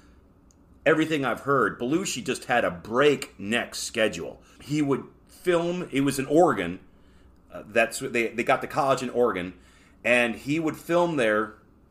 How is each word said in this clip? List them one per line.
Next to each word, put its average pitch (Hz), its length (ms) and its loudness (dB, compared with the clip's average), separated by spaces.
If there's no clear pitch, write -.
everything 156 400 2
I've 113 160 -2
heard, 123 400 0
Belushi 139 440 -4
just 123 200 -4
had 120 200 2
a 92 60 0
breakneck 110 1040 0
schedule. 85 640 -2
He 151 200 -2
would 135 220 0
film, 175 640 -2
it 131 80 0
was 139 180 0
in 135 80 -4
Oregon, 127 540 4
uh, 87 160 -14
that's, 113 320 0
they, 117 280 0
they 110 140 -4
got 127 180 2
the 127 60 -8
college 135 340 0
in 123 100 -6
Oregon, 98 440 0
and 120 300 2
he 147 240 -4
would 156 180 -2
film 170 400 0
there 107 380 0